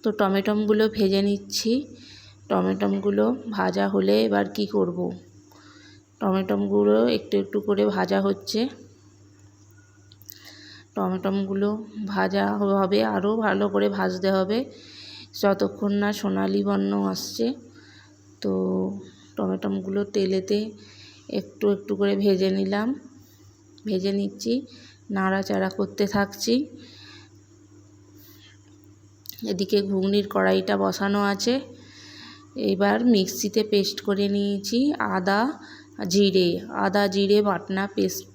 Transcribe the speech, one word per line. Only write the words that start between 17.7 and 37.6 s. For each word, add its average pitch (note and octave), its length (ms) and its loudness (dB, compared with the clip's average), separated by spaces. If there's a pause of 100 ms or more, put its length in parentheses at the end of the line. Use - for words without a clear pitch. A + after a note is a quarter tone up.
তো G2 120 -2 (840)
টমেটমগুলো G3 680 -2
তেলেতে F#3+ 540 0 (720)
একটু - 440 -6
একটু G3 240 -4
করে G3+ 200 2
ভেজে F#3+ 340 2
নিলাম, G3 380 0 (1000)
ভেজে F#3+ 260 0
নিচ্ছি, G3+ 400 -2 (580)
নাড়াচাড়া F#3+ 600 0
করতে G3+ 360 -2
থাকছি। G3+ 480 0 (3000)
এদিকে G3 320 0
ঘুগনির G3 460 0
কড়াইটা F#3+ 480 2
বসানো G3 440 0 (120)
আছে। A#3+ 220 0 (1160)
এবার G3+ 260 2 (160)
মিক্সিতে G3+ 520 0
পেস্ট G3+ 360 0
করে G3+ 280 0
নিয়েছি G3+ 500 -2 (380)
আদা, G3 240 2 (680)
জিরে, F#3 400 4 (380)
আদা G3+ 180 2 (100)
জিরে G3+ 280 4
বাটনা G3 420 0 (100)